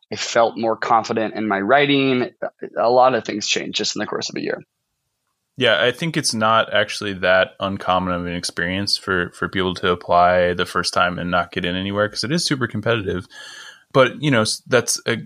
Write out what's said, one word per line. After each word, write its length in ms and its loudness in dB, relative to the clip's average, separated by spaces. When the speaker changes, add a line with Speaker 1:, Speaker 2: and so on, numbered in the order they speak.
Speaker 1:
I 40 -8
felt 420 0
more 180 0
confident 580 0
in 140 -4
my 120 0
writing. 720 2
A 120 2
lot 240 6
of 100 -2
things 220 -6
changed 320 -4
just 180 -4
in 40 -6
the 60 -4
course 220 -6
of 80 -8
a 60 -6
year. 200 -4
Speaker 2:
Yeah, 260 4
I 100 4
think 240 -4
it's 180 -2
not 400 2
actually 400 0
that 460 2
uncommon 520 -2
of 140 -4
an 80 -6
experience 640 -4
for, 320 -2
for 180 -6
people 260 -2
to 180 0
apply 600 4
the 140 -2
first 260 -4
time 260 0
and 120 -6
not 220 -2
get 120 -4
in 120 -2
anywhere, 320 -2
'cause 160 -8
it 80 -4
is 120 -2
super 220 -2
competitive. 640 -4
But, 280 2
you 120 0
know, 80 4
s-, 260 -2
that's 400 0
a, 200 -2